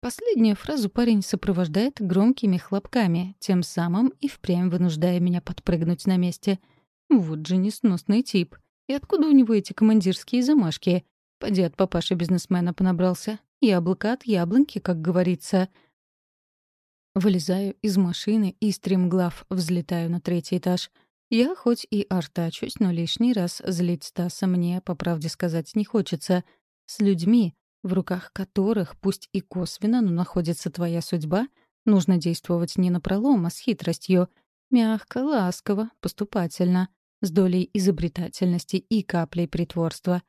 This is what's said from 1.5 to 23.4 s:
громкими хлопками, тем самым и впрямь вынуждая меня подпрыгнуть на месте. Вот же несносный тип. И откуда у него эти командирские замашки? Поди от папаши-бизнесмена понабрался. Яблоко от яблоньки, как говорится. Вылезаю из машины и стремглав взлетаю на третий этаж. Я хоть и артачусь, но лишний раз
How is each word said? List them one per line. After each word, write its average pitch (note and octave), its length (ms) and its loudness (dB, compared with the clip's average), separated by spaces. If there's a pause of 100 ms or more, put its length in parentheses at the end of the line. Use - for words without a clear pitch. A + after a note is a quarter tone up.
громкими G3 600 2
хлопками, F#3+ 800 -2
тем F3+ 240 0
самым F3 460 0 (120)
и C#4 80 -4
впрямь F3+ 400 -2
вынуждая F3 500 0
меня F3 220 0
подпрыгнуть F3 680 -2
на F#3 120 2
месте. F3+ 400 -2 (520)
Вот D#3+ 340 2
же F3+ 120 0
несносный G3+ 640 0
тип. F#3 340 -2 (300)
И C4 80 -4
откуда D4+ 320 0
у D4+ 60 4
него B3 200 6
эти G3 200 0
командирские A3 720 2
замашки? F3+ 600 2 (360)
Поди F#3+ 220 0
от E3+ 140 -2
папаши-бизнесмена F3 960 0
понабрался. F#3 680 0 (200)
Яблоко F#3+ 520 2
от B3+ 100 -6
яблоньки, G#3+ 560 2
как F3 240 -2
говорится. F3+ 680 0 (1500)
Вылезаю F#3+ 680 0
из G3+ 140 0
машины G3 640 0
и G#3+ 100 0
стремглав F3+ 800 -2
взлетаю E3+ 600 -2
на F3 100 -4
третий F3+ 380 -4
этаж. F3+ 320 -2 (400)
Я B3+ 260 2
хоть - 340 -2
и G3+ 180 -2
артачусь, - 680 -6
но F#3 140 2
лишний E3+ 400 0
раз F3+ 340 -2